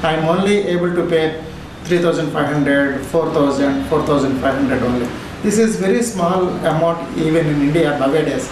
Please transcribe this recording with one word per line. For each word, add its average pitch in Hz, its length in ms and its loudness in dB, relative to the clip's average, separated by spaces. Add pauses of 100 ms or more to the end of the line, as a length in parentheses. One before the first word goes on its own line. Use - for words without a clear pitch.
I 160 100 0
am 160 160 0
only 196 380 2
able 175 280 -2
to 175 140 0
pay 160 340 2 (400)
three 170 160 0
thousand 160 320 0
five 147 220 0
hundred, 139 540 2
four 160 260 0
thousand, 139 520 2
four 151 180 0
thousand 135 360 0
five 135 160 0
hundred 127 280 0
only. 123 240 -2 (340)
This 208 160 0
is 220 200 2
very 196 240 2
small 185 460 0 (180)
amount 160 520 0
even 160 300 2
in 147 140 0
India 147 380 2
nowadays 139 520 0